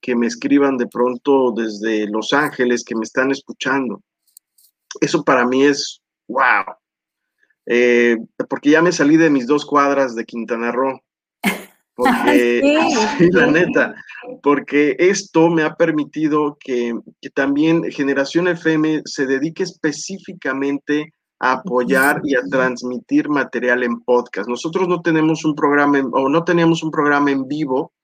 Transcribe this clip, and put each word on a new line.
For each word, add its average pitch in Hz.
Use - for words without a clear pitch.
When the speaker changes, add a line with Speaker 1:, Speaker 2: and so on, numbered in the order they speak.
Speaker 1:
que 120
me 117
escriban 139
de 120
pronto 123
desde 107
Los 107
Ángeles, 135
que 113
me 110
están 131
escuchando. 131
Eso -
para 127
mí 131
es 143
wow. 120
Eh, 120
porque 143
ya 156
me 175
salí 156
de 160
mis 135
dos 143
cuadras 139
de 113
Quintana 117
Roo. 131
Porque, -
Speaker 2:
<laughs> 285
Sí, 170
Speaker 1:
<laughs> -
sí, 175
la 175
Speaker 2:
sí. -
Speaker 1:
neta, 156
porque 143
esto 175
me 165
ha 156
permitido 151
que, 120
que -
también 147
Generación 139
F 170
M 156
se -
dedique 139
específicamente 147
a 127
apoyar 127
Speaker 2:
Ujú. 151
Speaker 1:
y 139
a 123
transmitir 127
material 123
en 117
podcast. 123
Nosotros 165
no 175
tenemos 160
un 156
programa 147
en, 135
o 135
no 165
teníamos 170
un 160
programa 143
en 135
vivo. 143